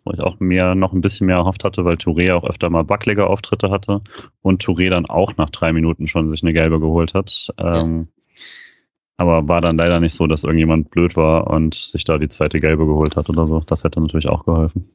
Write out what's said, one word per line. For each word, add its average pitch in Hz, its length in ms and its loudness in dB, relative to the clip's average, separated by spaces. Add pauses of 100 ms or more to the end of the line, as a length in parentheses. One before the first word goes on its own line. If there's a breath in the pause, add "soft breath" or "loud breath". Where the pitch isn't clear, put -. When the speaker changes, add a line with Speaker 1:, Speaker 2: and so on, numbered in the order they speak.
Speaker 1:
wo - 60 -4
ich 92 80 -8
auch - 200 -4
mir 92 360 2
noch 95 180 0
ein 92 80 0
bisschen 98 240 -2
mehr 92 120 4
erhofft 92 260 0
hatte, 95 220 -2
weil 85 100 2
Touré 87 380 0
auch 87 140 -2
öfter - 220 -2
mal 82 180 0
wackelige 101 380 0
Auftritte 98 460 -2
hatte 101 300 -2 (420 loud breath)
und 95 200 2
Touré 90 280 0
dann 87 160 0
auch 90 300 -2
nach 78 120 0
drei 82 240 -2
Minuten 80 320 0
schon 80 240 -2
sich 78 140 -4
eine 82 100 2
gelbe 80 260 2
geholt 80 360 0
hat. - 340 -4 (100)
Speaker 2:
Ja. 85 220 0
Speaker 1:
Ähm, 82 260 -2 (1120 loud breath)
aber 82 300 2
war 85 120 2
dann 82 180 2
leider 85 220 2
nicht 82 140 2
so, 82 140 0
dass 78 160 0
irgendjemand 80 480 2
blöd 85 240 0
war 80 320 2
und 78 260 0
sich - 300 -8
da 78 160 0
die 73 100 -2
zweite 78 300 -2
gelbe 78 260 2
geholt 76 300 2
hat 73 140 -2
oder 80 180 0
so. 78 140 0
Das - 220 -4
hätte 80 160 -2
natürlich 80 280 -2
auch - 180 -2
geholfen. 82 500 0